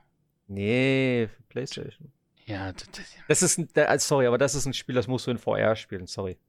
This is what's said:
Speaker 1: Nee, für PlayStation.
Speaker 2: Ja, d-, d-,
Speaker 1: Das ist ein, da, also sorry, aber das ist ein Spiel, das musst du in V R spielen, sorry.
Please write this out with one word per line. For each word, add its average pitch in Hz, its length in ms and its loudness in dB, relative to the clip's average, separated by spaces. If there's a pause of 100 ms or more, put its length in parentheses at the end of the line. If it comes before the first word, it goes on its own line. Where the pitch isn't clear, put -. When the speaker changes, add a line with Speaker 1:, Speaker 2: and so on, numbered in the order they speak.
(480)
Speaker 1:
Nee, 123 800 0
für - 160 -20
PlayStation. - 720 -10 (320)
Speaker 2:
Ja, 95 260 -8
d-, - 140 -14
d-, - 160 -16 (260)
Speaker 1:
Das 151 160 4
ist 160 140 2
ein, 165 160 -4
da, 147 120 4
also 143 220 2
sorry, 135 200 4
aber 117 100 4
das 139 180 2
ist 131 100 -2
ein 131 80 -2
Spiel, - 220 -6
das 113 120 0
musst 127 200 -4
du 131 40 0
in 117 60 -2
V 110 180 -2
R 107 200 4
spielen, 92 320 -10
sorry. 95 300 -8 (120)